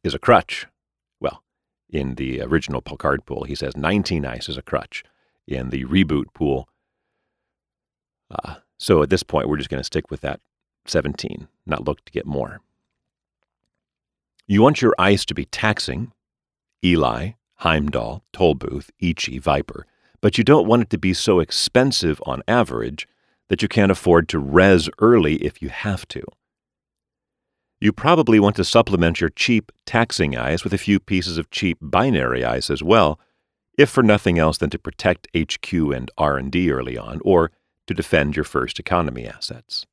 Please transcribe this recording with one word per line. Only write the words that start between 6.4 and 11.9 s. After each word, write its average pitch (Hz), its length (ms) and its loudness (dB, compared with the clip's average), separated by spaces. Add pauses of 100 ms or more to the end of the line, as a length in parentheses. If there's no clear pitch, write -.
uh, - 240 -12 (240)
so 80 240 4
at 69 80 -2
this 92 100 2
point, - 260 -4
we're 76 100 -2
just 67 120 -8
gonna 67 140 -8
stick - 260 -6
with 73 120 -10
that - 180 -8 (480)
seventeen, - 600 -4 (200)
not 78 180 -6
look 76 200 -6